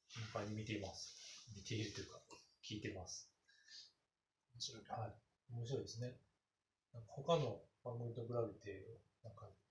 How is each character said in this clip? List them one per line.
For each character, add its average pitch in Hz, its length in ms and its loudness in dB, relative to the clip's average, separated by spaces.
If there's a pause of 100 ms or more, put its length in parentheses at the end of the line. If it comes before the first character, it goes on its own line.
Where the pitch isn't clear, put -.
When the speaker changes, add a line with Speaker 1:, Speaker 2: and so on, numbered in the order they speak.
Speaker 1:
頻 113 140 -4 (100)
繁 104 140 4
に 107 80 0
見 110 100 0
て 107 80 2
い 104 80 2
ま 92 120 0
す。 - 220 -6 (400)
見 95 80 -10
て 113 120 0
い 107 80 4
る 104 80 0
と - 100 -2
い - 20 -6
う - 80 -8
か、 - 100 -10 (420)
聞 - 140 -2
い - 40 -2
て - 120 2
ま 92 140 -2
す。 - 220 -6 (1200)
Speaker 2:
面 120 80 -10
白 107 180 -2
い。 101 60 -10
Speaker 1:
は 110 220 0
い。 104 60 -4 (380)
面 120 160 0
白 127 120 4
い - 20 4
で - 80 -4
す 113 100 -4
ね。 123 180 -2 (760)
な 117 80 -6
ん - 20 -12
か - 80 -14
他 160 240 8
の 123 240 6 (240)
番 120 160 0
組 117 160 0
と 117 60 0
比 110 100 -2
べ 104 400 2
て、 - 300 -10 (200)
な 110 80 -8
ん - 60 -10
か、 - 160 -10 (200)